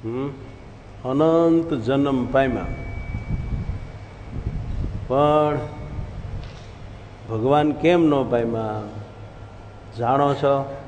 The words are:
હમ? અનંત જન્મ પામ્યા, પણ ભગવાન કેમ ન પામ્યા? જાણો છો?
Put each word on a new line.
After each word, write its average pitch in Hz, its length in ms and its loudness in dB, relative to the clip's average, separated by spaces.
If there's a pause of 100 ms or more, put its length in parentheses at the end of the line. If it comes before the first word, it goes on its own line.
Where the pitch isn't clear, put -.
હમ? 127 240 -4 (760)
અનંત 160 680 4
જન્મ 135 520 2
પામ્યા, 127 400 2 (2500)
પણ 147 520 4 (1700)
ભગવાન 139 420 4
કેમ 165 340 6
ન 151 40 8
પામ્યા? 113 720 2 (1160)
જાણો 139 360 4
છો? 139 420 2 (120)